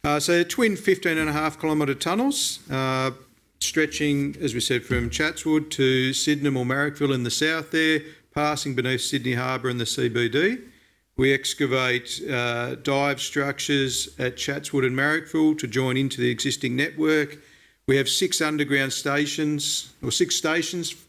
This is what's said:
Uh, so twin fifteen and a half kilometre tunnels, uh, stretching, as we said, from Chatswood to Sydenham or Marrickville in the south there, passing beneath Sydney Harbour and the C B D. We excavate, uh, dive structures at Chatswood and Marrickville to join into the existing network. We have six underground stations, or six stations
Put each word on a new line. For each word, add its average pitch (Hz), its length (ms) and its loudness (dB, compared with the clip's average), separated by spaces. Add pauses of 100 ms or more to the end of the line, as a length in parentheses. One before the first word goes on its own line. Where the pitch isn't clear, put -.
Uh, 147 160 2
so 170 240 4
twin 214 320 2
fifteen 175 400 2
and 156 120 0
a 147 40 -2
half 151 260 -2
kilometre 151 360 0
tunnels, 240 640 0 (120)
uh, 131 400 0 (480)
stretching, 147 800 0
as 127 140 -2
we 120 80 -2
said, 123 240 0
from 120 240 0
Chatswood 156 640 0
to 131 420 2
Sydenham 143 420 0
or 127 80 0
Marrickville 143 500 0
in 127 100 0
the 117 80 -2
south 156 400 -2
there, 156 280 2 (340)
passing 147 400 -2
beneath 127 260 0
Sydney 127 360 -2
Harbour 127 340 -2
and 123 100 -2
the 113 60 -2
C 123 240 0
B 120 180 0
D. 170 300 2 (600)
We 131 140 4
excavate, 127 960 0
uh, 120 460 -2
dive 139 480 0
structures 139 960 -2
at 123 200 -2
Chatswood 143 460 -2
and 127 140 2
Marrickville 156 640 2
to 127 80 -4
join 127 300 0
into 135 220 -2
the 123 120 2
existing 123 440 -2
network. 151 640 0 (480)
We 135 120 4
have 131 120 2
six - 320 0
underground 143 500 2
stations, 147 1120 -2
or 123 100 -2
six 175 240 2
stations 165 600 -2 (140)